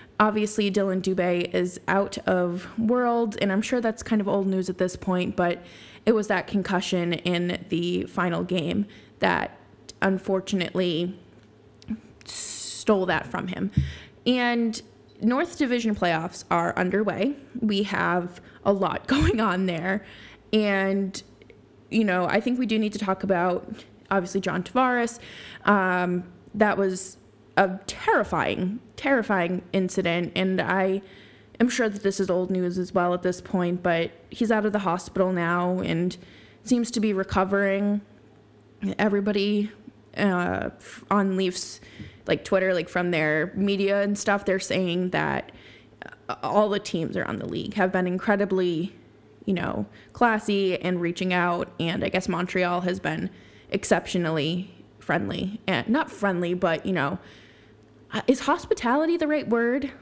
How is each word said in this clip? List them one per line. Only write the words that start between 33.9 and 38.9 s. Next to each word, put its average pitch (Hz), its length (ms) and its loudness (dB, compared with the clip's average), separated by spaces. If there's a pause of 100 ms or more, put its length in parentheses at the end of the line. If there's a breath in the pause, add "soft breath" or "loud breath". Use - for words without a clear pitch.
he's 226 220 0
out 214 160 2
of 208 40 0
the 202 60 2
hospital 185 540 0
now 175 480 0
and 175 360 0 (480 loud breath)
seems 240 280 2
to - 80 -2
be 214 120 2
recovering. 196 880 2 (1000)